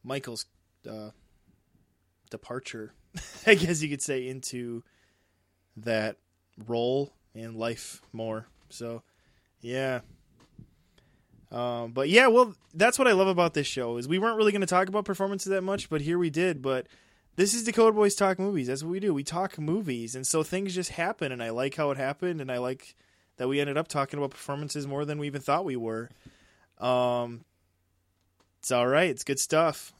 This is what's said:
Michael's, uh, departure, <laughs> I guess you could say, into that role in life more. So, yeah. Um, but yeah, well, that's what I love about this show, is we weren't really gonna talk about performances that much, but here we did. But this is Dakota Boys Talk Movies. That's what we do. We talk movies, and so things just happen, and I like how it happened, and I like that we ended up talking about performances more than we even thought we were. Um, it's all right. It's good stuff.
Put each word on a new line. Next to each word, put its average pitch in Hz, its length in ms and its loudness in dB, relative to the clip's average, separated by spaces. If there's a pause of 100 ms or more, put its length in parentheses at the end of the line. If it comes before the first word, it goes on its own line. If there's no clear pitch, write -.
Michael's, 127 420 -8 (440)
uh, 107 200 -12 (1200)
departure, 113 640 -12 (260)
<laughs> - 280 -4
I 208 80 10
guess 165 260 0
you 156 80 -2
could 139 120 -4
say, 131 260 -4
into 123 560 -8 (920)
that 110 400 -2 (500)
role 123 460 0 (200)
in 113 240 -14
life 113 440 -6 (120)
more. 113 340 -6 (220)
So, 117 320 -10 (600)
yeah. 127 400 -4 (1500)
Um, 120 420 -6
but 139 160 0
yeah, 240 180 8
well, 233 260 6 (200)
that's 220 260 4
what 254 80 6
I 220 60 8
love 190 160 6
about 175 240 2
this 143 140 0
show, 120 300 -4
is 123 100 -6
we 175 120 2
weren't 220 180 0
really 214 140 6
gonna 196 140 0
talk 180 240 2
about 202 160 -2
performances 196 460 -2
that 190 120 2
much, 196 260 -4
but 156 120 -2
here 170 160 0
we 175 120 2
did. 160 320 0
But 131 260 -2 (500)
this 196 160 4
is 233 100 -4
Dakota 226 300 6
Boys 208 220 4
Talk 190 240 2
Movies. 190 280 -2
That's 135 160 -4
what 165 80 -6
we 190 80 -2
do. 190 140 2
We 139 100 -2
talk 180 340 -4
movies, 151 580 -2
and 131 120 -6
so 160 160 2
things 185 320 -4
just 180 160 -4
happen, 165 400 -4
and 120 100 -8
I 113 100 -4
like 131 240 -2
how 147 160 0
it 135 60 -2
happened, 147 440 -4
and 131 100 -6
I 123 60 -2
like 127 380 -6 (420)
that 127 100 -2
we 143 140 2
ended 143 160 -2
up 160 100 -2
talking 143 320 -2
about 139 120 -2
performances 143 540 -8
more 143 200 -4
than 147 140 -6
we 147 80 -4
even 139 140 -6
thought 151 220 2
we 135 140 -4
were. 113 320 -4 (680)
Um, 123 680 0 (1120)
it's - 120 -6
all 123 160 4
right. 160 220 6
It's 127 140 -4
good 135 160 -2
stuff. 156 600 2